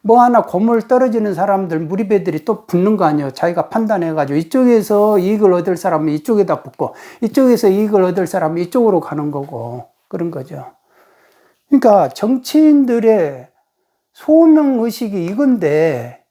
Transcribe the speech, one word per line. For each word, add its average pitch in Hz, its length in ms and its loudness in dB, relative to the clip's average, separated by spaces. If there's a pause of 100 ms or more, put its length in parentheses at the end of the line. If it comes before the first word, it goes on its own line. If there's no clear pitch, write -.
뭐 226 160 4
하나 240 220 4
고물 220 460 -2
떨어지는 233 460 0
사람들, 190 440 -2
무리배들이 180 640 -2
또 214 220 -4
붙는 190 300 0
거 190 80 0
아니에요. 151 260 -2
자기가 170 380 -4
판단해가지고 165 680 -2
이쪽에서 208 800 2
이익을 202 340 2
얻을 175 240 -2
사람은 160 380 -2
이쪽에다 175 480 -2
붙고, - 320 -10 (260)
이쪽에서 233 480 2
이익을 202 340 2
얻을 180 240 0
사람은 165 360 -4
이쪽으로 196 380 0
가는 147 300 -6
거고, 139 600 -12 (180)
그런 170 240 -8
거죠. 139 400 -14 (960)
그러니까 208 400 2
정치인들의 233 1400 0 (640)
소명의식이 262 1120 2
이건데 165 1080 -2